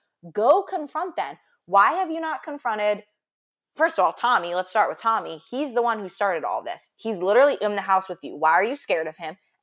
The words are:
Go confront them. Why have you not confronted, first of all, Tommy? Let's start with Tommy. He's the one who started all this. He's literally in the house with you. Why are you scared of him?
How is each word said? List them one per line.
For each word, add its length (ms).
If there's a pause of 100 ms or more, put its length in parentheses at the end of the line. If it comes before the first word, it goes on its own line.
(320)
Go 300
confront 540
them. 220 (280)
Why 260
have 180
you 100
not 220
confronted, 640 (720)
first 220
of 80
all, 80
Tommy? 400
Let's 160
start 180
with 100
Tommy. 520
He's 240
the 80
one 180
who 80
started 340
all 200
this. 340
He's 240
literally 400
in 160
the 60
house 260
with 160
you. 100
Why 180
are 120
you 120
scared 300
of 120
him? 180 (260)